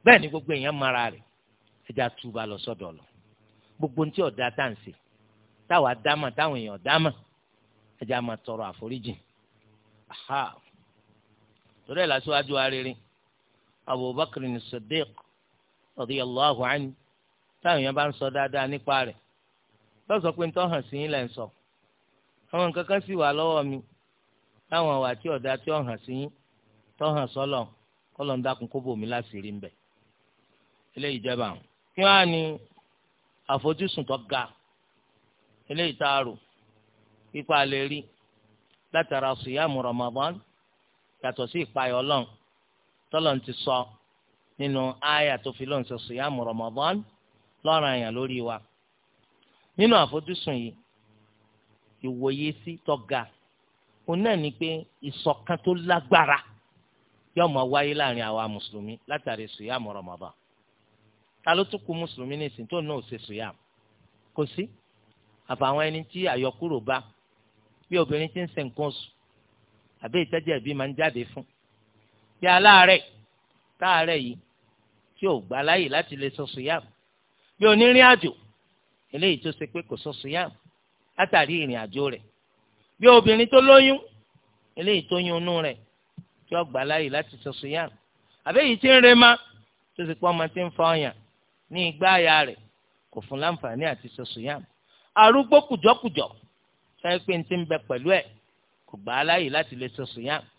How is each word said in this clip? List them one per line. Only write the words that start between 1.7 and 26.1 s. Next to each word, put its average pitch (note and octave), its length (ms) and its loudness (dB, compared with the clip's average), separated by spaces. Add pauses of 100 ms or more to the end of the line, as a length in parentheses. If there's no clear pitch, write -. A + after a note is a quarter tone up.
Ẹ - 80 -20
já B2+ 160 -2
túbà A2+ 360 -12
lọ G#2 120 -12
sọ́dọ̀ F#2 340 -12
lọ. D#2 100 -20 (800)
Gbogbo D3 220 -6
ohun D3+ 100 -2
tí F#3+ 100 -4
ọ̀dà B2+ 280 -4
tá C#3 140 -4
à B2 60 -4
ń G#2 60 -14
ṣe, - 160 -20 (760)
táwa D3+ 240 4
dámà, D3 360 -2
táwọn D3 280 -4
èèyàn G2+ 240 -12
dámà, D#3 280 2 (880)
ẹ C3 60 -12
já B2 140 -4
máa A#2 160 -8
tọrọ A2 300 -12
àforíjì. A2+ 480 -12 (960)
Aha. C#3 320 -8 (1500)
Torí D3+ 140 -6
ẹ̀ E3 80 0
lásìwájú C#3+ 440 -2
wa C3+ 160 0
rere, C3 220 -8 (960)
Abu B2+ 280 -6
Bakr D3 260 -6
ni B2 200 -8
Siddiq, B2 480 -8 (880)
radiyallahu B2+ 680 -2
anhu, C3+ 260 -4 (720)
táwọn F3 160 2
èèyàn C3+ 140 -4
bá D3 120 0
ń C#3+ 60 -4
sọ C#3 180 -8
dáadáa C#3 360 -4
nípa C3+ 380 -2
rẹ̀, A2 120 -12 (920)
lọ́ G#3 120 0
sọ E3 120 -2
pé E3+ 120 -6
ń E3 80 -6
tọ́ F3+ 180 -2
hàn D3 120 -4
sí C#3 140 -14
yín D3+ 140 -6
lẹ́ C3+ 140 -4
ń A#2+ 40 -10
sọ. A#2+ 160 -12 (1080)
Àwọn F3 160 0
nǹkan E3+ 180 -6
kan G3 160 0
sì F#3+ 120 -12
wà D3+ 180 0
lọ́wọ́ D#3 340 0
mi, C3+ 120 -8 (920)
táwọn D#3+ 240 0
àwà C3 200 -2
tí A2 140 -12
ọ̀dà C3+ 300 -4
tí C#3 120 -10
ó D3+ 120 -2
hàn A#2 160 -8
sí B2+ 140 -14